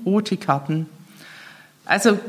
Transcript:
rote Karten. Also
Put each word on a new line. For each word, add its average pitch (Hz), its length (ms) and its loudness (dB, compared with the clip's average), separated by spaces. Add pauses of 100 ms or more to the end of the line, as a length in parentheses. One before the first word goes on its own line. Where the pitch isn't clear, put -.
rote 202 300 0
Karten. 156 520 -2 (960)
Also 202 440 2